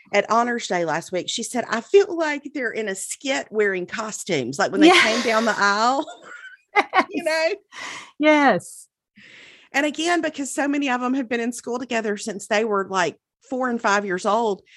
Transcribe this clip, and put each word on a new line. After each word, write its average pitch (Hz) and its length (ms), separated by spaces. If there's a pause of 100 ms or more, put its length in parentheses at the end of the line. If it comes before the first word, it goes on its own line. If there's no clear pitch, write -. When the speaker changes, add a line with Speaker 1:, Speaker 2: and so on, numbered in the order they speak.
(120)
Speaker 1:
at 202 180
Honors 233 380
Day 175 160
last 160 280
week, 175 160
she - 140
said, 233 260
"I 226 120
feel 392 360
like 294 380
they're 247 160
in 214 180
a 190 60
skit - 560
wearing 196 360
costumes, 170 720
like 175 120
when 196 100
they 320 100
came 359 60 (200)
Speaker 2:
Yes. 240 80
Speaker 1:
down 226 220
the 208 120
aisle." 226 480
<laughs> - 100 (600)
Speaker 2:
Yes. - 340
Speaker 1:
You 359 140
know? 320 240 (720)
Speaker 2:
Yes. 294 720 (840)
Speaker 1:
And 277 140
again, 330 340
because 294 340
so 285 140
many 285 220
of 247 100
them 247 140
have 262 140
been 240 120
in 240 120
school 240 260
together 226 380
since 202 320
they 220 160
were, 202 240
like, 180 280 (320)
four 254 200
and 233 120
five 202 240
years 185 220
old, 208 360 (140)